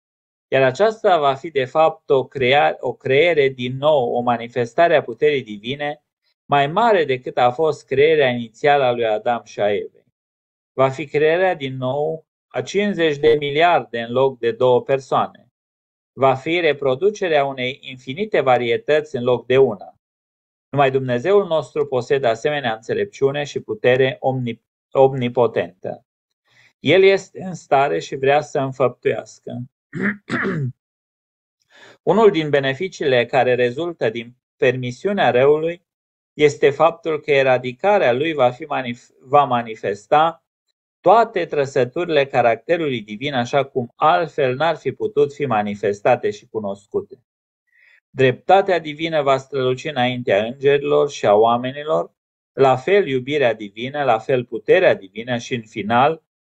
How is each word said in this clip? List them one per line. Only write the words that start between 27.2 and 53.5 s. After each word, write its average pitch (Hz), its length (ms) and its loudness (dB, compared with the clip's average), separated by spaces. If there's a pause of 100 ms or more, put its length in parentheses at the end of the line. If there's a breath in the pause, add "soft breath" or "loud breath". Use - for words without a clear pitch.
în 185 100 -10
stare 143 460 0
și - 160 -10
vrea 139 260 2
să 143 180 -6
înfăptuiască. - 1000 -4 (300)
<clears throat> 190 840 -6 (1300 soft breath)
Unul 202 280 4
din 156 180 -2
beneficiile 135 760 0
care 123 300 0
rezultă 127 540 -2
din 117 260 -10 (220)
permisiunea 131 760 0
răului 151 540 2 (480)
este 147 360 2
faptul 160 500 0
că 151 120 -4
eradicarea 135 800 2
lui 151 220 -2
va 131 180 2
fi 156 140 -12
manif-, 131 440 -8 (100)
va 139 240 2
manifesta 123 1040 -2 (540)
toate 208 460 2
trăsăturile 143 800 0
caracterului 131 760 0
divin, 107 320 -8
așa 131 300 0
cum 127 320 -6
altfel 156 600 0
n-ar 156 200 0
fi 139 160 -6
putut 143 420 -2
fi 147 120 -6
manifestate 104 840 -2
și - 180 -10
cunoscute. 101 760 -8 (840 soft breath)
Dreptatea 180 720 2
divină 156 420 -4
va 135 160 2
străluci 127 480 -4
înaintea 123 580 -2
îngerilor 143 640 0
și - 160 -6
a 107 80 4
oamenilor, 131 800 0 (400)
la 131 220 2
fel 185 320 2
iubirea 131 460 -2